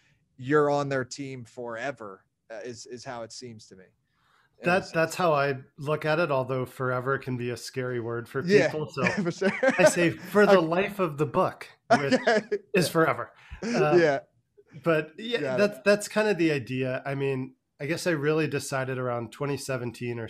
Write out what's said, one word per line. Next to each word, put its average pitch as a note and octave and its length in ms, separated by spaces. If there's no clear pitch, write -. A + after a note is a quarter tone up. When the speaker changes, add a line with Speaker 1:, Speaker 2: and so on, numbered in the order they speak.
Speaker 1:
you're D3 340
on C#3+ 180
their C3+ 160
team C3 400
forever, A#2 800
uh, A2 140
is, A#2+ 220
is A#2+ 180
how A#2+ 180
it A2+ 100
seems A#2 340
to F#2+ 100
me. F#2 80
And B2+ 100
Speaker 2:
That, F#3 120
Speaker 1:
it's - 100
Speaker 2:
that's D#3+ 240
how F3 160
I C#3 260
look D3+ 260
at D#3 160
it, E3 100
although C3 340
forever B2+ 540
can C3 180
be A#2+ 140
a A#2+ 60
scary B2 420
word A#2 300
for C#3 160
Speaker 1:
Yeah, F3+ 240
Speaker 2:
people. D3+ 200
So C3+ 160
Speaker 1:
<laughs> F#3+ 180
for E3+ 100
sure. F#3+ 180
Speaker 2:
I F3+ 60
say, F3 260
"For G3+ 360
the G3 120
Speaker 1:
Okay. E3 80
Speaker 2:
life G3 340
of D#3 180
the D3+ 80
book," D#3 420
which C#3 160
Speaker 1:
<laughs> B3+ 140
Okay. G#3+ 300
Speaker 2:
is F3 140
Speaker 1:
Yeah. - 60
Speaker 2:
forever. C3+ 400
Uh, G3 360
Speaker 1:
Yeah. D3 200
Speaker 2:
but D#3 340
yeah, A3+ 220
Speaker 1:
Got C3+ 140
it. - 40
Speaker 2:
that's, G#3 260
that's G3+ 240
kind G#3+ 200
of F#3+ 100
the D#3+ 140
idea. B2+ 520
I C#3 120
mean, C3+ 380
I C#3+ 60
guess E3 200
I F3+ 60
really D#3 340
decided C3+ 500
around A#2+ 360
twenty C#3+ 240
seventeen A#2+ 640
or A2+ 100